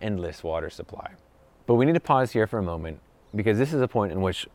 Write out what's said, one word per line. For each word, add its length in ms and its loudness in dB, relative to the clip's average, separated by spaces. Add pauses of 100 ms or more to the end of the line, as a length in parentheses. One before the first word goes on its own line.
endless 420 -6
water 280 -4
supply. 400 -14 (560)
But 80 6
we 100 6
need 100 4
to 60 2
pause 320 2
here 140 2
for 120 -4
a 40 -2
moment, 380 -6 (340)
because 240 2
this 140 0
is 100 0
a 60 2
point 240 0
in 80 -4
which 340 -2